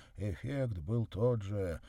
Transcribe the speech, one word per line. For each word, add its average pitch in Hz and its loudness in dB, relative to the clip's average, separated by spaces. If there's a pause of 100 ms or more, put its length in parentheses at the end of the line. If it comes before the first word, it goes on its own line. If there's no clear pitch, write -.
(180)
эффект 113 -2
был 107 0
тот 117 2
же: 98 -2